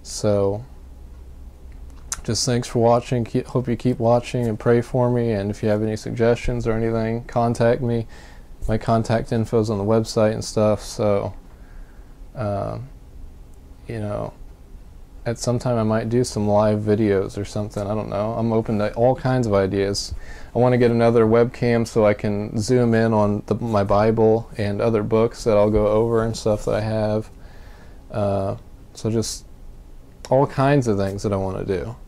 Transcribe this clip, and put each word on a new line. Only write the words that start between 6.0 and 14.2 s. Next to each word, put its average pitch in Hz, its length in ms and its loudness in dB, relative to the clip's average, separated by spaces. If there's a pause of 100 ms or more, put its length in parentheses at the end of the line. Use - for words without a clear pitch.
or 117 60 2
anything, 113 520 0
contact 117 560 2
me. 117 260 -2 (600)
My 107 100 2
contact 113 540 0
info's 110 380 0
on 104 80 -2
the 98 60 -2
website 110 480 2
and 113 120 -6
stuff. 107 380 0
So, 104 520 -2 (1000)
um, 110 540 -6 (1000)
you 113 100 -8
know, 107 340 -6 (920)